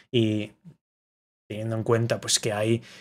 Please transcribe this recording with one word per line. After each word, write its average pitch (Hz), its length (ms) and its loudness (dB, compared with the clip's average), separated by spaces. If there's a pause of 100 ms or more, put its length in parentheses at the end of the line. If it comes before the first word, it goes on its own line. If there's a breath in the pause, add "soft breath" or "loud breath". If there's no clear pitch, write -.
(100)
y 107 420 0 (960)
teniendo 110 280 -6
en 110 60 -2
cuenta, 117 380 2
pues, - 180 0
que 113 140 -2
hay 113 300 0 (180 loud breath)